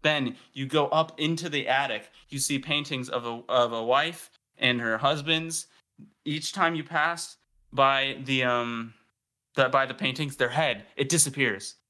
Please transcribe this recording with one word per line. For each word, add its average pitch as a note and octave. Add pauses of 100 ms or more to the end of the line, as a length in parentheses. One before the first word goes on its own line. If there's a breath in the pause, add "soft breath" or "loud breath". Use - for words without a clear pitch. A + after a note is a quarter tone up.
Then D3 (160 loud breath)
you C3+
go D3
up D#3+
into D#3+
the D3
attic. B2+ (200 soft breath)
You C#3
see C#3
paintings C#3
of A#2+
a, A#2
of A#2+
a A2+
wife D3 (260)
and B2
her A2+
husbands. D#3 (580 soft breath)
Each D#3
time E3+
you D3+
pass E3 (340)
by C3+
the, C3
um, A#2+ (600)
the, C3
by C3+
the B2+
paintings, C#3+
their B2
head, B2 (120)
it C3+
disappears. C#3 (140)